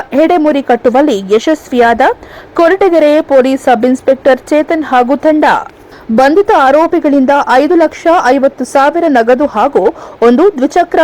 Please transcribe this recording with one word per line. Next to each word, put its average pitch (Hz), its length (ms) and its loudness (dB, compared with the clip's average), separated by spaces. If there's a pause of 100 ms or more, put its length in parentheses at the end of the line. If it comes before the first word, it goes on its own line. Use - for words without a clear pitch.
(120)
ಹೆಡೆಮುರಿ 302 520 0
ಕಟ್ಟುವಲ್ಲಿ 240 600 -2 (120)
ಯಶಸ್ವಿಯಾದ 233 680 -2 (520)
ಕೊರಟಗೆರೆ 330 680 2
ಪೊಲೀಸ್ 269 420 0
ಸಬ್ 240 220 0
ಇನ್ಸ್‌ಪೆಕ್ಟರ್ 262 540 0
ಚೇತನ್ 311 440 -2
ಹಾಗೂ 254 320 0
ತಂಡ. 302 300 0 (680)
ಬಂಧಿತ 294 460 2
ಆರೋಪಿಗಳಿಂದ 285 720 0 (200)
ಐದು 285 260 0
ಲಕ್ಷ 330 320 -2 (180)
ಐವತ್ತು 262 400 -2
ಸಾವಿರ 294 420 0
ನಗದು 247 380 0
ಹಾಗೂ 226 420 -2 (340)
ಒಂದು 269 360 2
ದ್ವಿಚಕ್ರ 339 460 -2